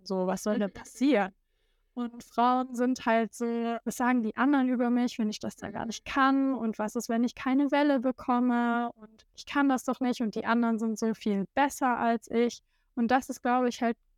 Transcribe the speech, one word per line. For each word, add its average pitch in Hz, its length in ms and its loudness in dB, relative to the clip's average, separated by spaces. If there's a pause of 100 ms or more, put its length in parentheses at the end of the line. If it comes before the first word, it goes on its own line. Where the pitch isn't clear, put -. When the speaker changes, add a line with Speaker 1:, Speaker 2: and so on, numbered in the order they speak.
Speaker 1:
So, 185 220 -2
was 190 160 -4
soll 214 160 0
denn 202 140 -2
Speaker 2:
<laughs> - 0 -
Speaker 1:
passieren?“ 226 600 0 (640)
Und 240 280 -8
Frauen 254 520 0
sind 247 300 0
halt 226 300 2
so, 240 100 -4 (400)
„Was 226 120 -4
sagen 247 260 2
die 220 120 -4
anderen 262 340 4
über 240 200 2
mich, 240 300 0
wenn 214 100 0
ich 208 100 -8
das 214 160 -8
dann 196 180 -10
gar - 100 -6
Speaker 2:
Mhm. 233 40 -6
Speaker 1:
nicht - 180 -10
kann? 269 500 2
Und 226 240 -4
was 214 160 -4
ist, 233 140 -4
wenn 233 140 0
ich 240 120 -2
keine 269 360 0
Welle 285 280 4
bekomme? 240 960 0
Und 220 300 -20 (100)
ich - 100 -18
kann 277 240 2
das 262 140 0
doch 247 160 -2
nicht 247 220 -2
und 214 140 -2
die 220 100 -6
anderen 233 340 2
sind 226 180 -2
so 226 160 -2
viel 196 400 -2
besser 269 460 0
als 233 320 -2
ich.“ 233 300 0 (340)
Und 233 160 0
das 254 180 2
ist, 254 140 -10
glaube 247 260 2
ich, - 140 -6
halt 233 140 0 (200)